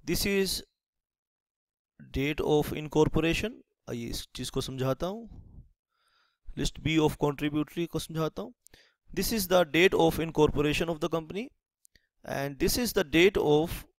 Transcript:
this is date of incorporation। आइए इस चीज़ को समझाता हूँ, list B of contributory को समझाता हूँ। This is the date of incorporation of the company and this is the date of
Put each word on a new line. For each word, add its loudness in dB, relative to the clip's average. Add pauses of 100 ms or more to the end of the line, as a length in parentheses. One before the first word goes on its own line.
this 0
is 0 (1600)
date -2 (120)
of 2 (100)
incorporation। 0 (280)
आइए -8
इस -8
चीज़ -8
को -4
समझाता -4
हूँ, -10 (1300)
list -4
B 2
of 0
contributory -4
को -6
समझाता -6
हूँ। -12 (560)
This -2
is -2
the 6 (100)
date 6 (120)
of 2
incorporation 2
of -4
the -2
company -6 (800)
and -6
this 2
is -4
the 2
date 4
of 2 (160)